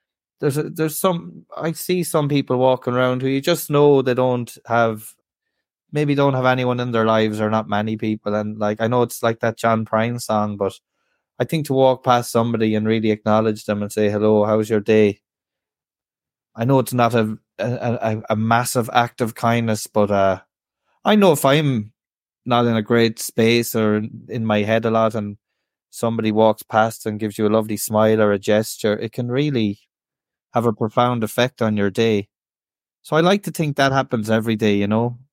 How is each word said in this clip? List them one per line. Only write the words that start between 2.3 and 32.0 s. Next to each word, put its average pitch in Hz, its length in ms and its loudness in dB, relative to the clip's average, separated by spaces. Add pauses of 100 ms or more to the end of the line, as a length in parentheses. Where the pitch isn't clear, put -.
walking 127 360 0
around 127 280 0
who 135 60 -2
you 135 120 -2
just 165 300 -4
know 147 320 4
they 127 120 0
don't 123 420 -2 (100)
have, 113 480 0 (760)
maybe 147 240 0
don't 139 200 2
have 127 100 0
anyone 127 360 0
in 123 120 -4
their 113 140 2
lives 110 340 2
or 107 100 0
not 110 180 -2
many 107 280 -2
people. 107 380 -4
And, 107 240 -6
like, 107 220 -2
I 113 80 0
know 123 140 2
it's - 200 -6
like 113 180 -2
that 113 160 -2
John 113 280 0
Prine 113 360 -2
song, 104 360 -4
but 98 180 -4 (680)
I 127 40 -2
think 151 220 -4
to 143 60 -4
walk 131 320 2
past 123 260 2
somebody 117 440 0
and 107 120 -2
really 110 240 0
acknowledge 107 540 0
them 104 180 -4
and 104 80 -8
say, 107 200 0
"Hello, 104 340 2
how's 107 260 0
your 107 100 0
day?" 107 400 2 (1300)
I 113 100 -4
know 135 140 4
it's 127 140 -2
not 120 220 2
a, 110 240 0 (200)
a, 101 80 -4
a, 113 640 -4
a 110 60 0
massive 117 560 0
act 120 280 0
of 113 140 -4
kindness, 117 520 -2
but, 104 240 0
uh, 98 300 2 (640)
I 208 100 4
know 196 180 6
if 139 120 0
I'm 135 480 0 (520)
not 120 220 2
in 117 100 0
a 110 60 0
great 113 360 2
space 117 560 0
or 107 220 2
in, 110 320 -8
in 113 160 -6
my 107 180 0
head 110 220 0
a 113 60 0
lot 110 240 2
and 104 220 -6 (540)
somebody 113 420 -2
walks 110 300 2
past 110 440 0
and 107 140 -6
gives 104 180 -6
you 110 80 0
a 104 40 2
lovely 107 260 -2
smile 110 440 2
or 104 120 2
a 101 60 0
gesture, 107 600 -2
it 110 140 -8
can 120 180 -8
really 123 480 -2 (760)
have 120 120 2
a 113 60 2
profound 120 520 0
effect - 380 -2
on 107 140 0
your 101 140 0
day. 107 380 0 (760)